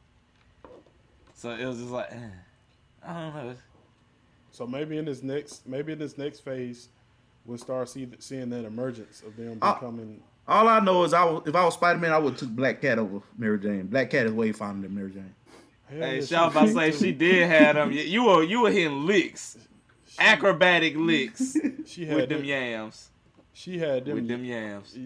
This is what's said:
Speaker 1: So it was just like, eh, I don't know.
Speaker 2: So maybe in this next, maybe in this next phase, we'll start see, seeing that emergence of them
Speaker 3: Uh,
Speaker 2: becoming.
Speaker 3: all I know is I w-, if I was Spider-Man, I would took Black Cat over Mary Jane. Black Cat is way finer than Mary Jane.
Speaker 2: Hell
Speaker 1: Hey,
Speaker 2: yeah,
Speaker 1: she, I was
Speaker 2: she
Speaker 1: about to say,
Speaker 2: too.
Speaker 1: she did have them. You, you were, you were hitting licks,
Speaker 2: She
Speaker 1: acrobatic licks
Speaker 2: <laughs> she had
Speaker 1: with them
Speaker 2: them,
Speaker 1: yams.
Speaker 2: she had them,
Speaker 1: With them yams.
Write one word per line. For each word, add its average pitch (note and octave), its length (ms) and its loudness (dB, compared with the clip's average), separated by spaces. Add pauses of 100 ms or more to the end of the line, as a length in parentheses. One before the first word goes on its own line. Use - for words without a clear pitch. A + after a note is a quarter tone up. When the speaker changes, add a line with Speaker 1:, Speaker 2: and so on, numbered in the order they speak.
(1300)
Speaker 1:
So - 180 -14
it A#2 140 -8
was B2 140 -8
just B2 100 -12
like, B2 220 -8
eh, A#2 180 -14 (760)
I E3+ 100 -14
don't D#3+ 220 -12
know. B2+ 200 -12 (960)
Speaker 2:
So A#2+ 160 -12
maybe D3+ 300 -8
in D#3 80 -6
this C3 180 -8
next, C#3+ 440 -10
maybe D3 260 -8
in D3+ 60 -12
this D3 200 -10
next D3 220 -10
phase, B2+ 480 -10 (560)
we'll A#2+ 120 -12
start B2+ 320 -6
see, C3 180 -12 (120)
seeing B2+ 320 -10
that A#2+ 140 -8
emergence A2+ 580 -10
of G#2+ 120 -18
them A#2 240 -12
Speaker 3:
Uh, G3 140 0
Speaker 2:
becoming. A2+ 480 -12 (260)
Speaker 3:
all G#3 220 4
I A3 120 6
know F#3 220 4
is D#3+ 100 2
I F3 120 6
w-, E3 220 0
if D3+ 80 -4
I F3 100 6
was E3+ 80 4
Spider-Man, E3+ 400 2
I D#3 60 6
would C3+ 180 0
took C3+ 120 -8
Black A#2 300 0
Cat A#2+ 200 0
over G2 240 -6 (120)
Mary G#2+ 240 0
Jane. G2 280 -4
Black B2+ 240 -2
Cat B2+ 160 2
is A2 60 0
way A2 180 0
finer G2+ 320 -8
than F#2+ 100 -10
Mary G2 180 -8
Jane. F#2+ 220 -16 (560)
Speaker 2:
Hell C#3+ 100 -12
Speaker 1:
Hey, C3+ 200 -4
Speaker 2:
yeah, C#3 60 -4
Speaker 1:
she, E3 100 -4
I E3 100 6
was D#3+ 80 0
Speaker 2:
she D#3 40 2
Speaker 1:
about D#3 100 8
to G#3+ 60 4
say, D#3+ 180 4
Speaker 2:
too. D3 60 -4
Speaker 1:
she F3+ 140 0
did F3 380 4
have D3+ 260 8
them. D3 160 2
You, D3 100 -2
you F3+ 220 0
were, F3+ 200 6
you G#3 180 0
were G#3+ 100 4
hitting D3+ 340 0
licks, E3 520 0 (500)
Speaker 2:
She - 120 -18
Speaker 1:
acrobatic F3 760 4
licks D#3+ 640 0 (140)
Speaker 2:
<laughs> - 140 -14
she F3 200 -12
had D3+ 100 -2
Speaker 1:
with C3+ 140 0
them D3+ 100 -2
Speaker 2:
them, C#3 80 -6
Speaker 1:
yams. A#2+ 600 -4 (420)
Speaker 2:
she F3+ 280 -12
had C3+ 260 -2
them, D3 100 -4
Speaker 1:
With A#2+ 120 -4
them A#2+ 180 -6
yams. G#2+ 500 -10 (100)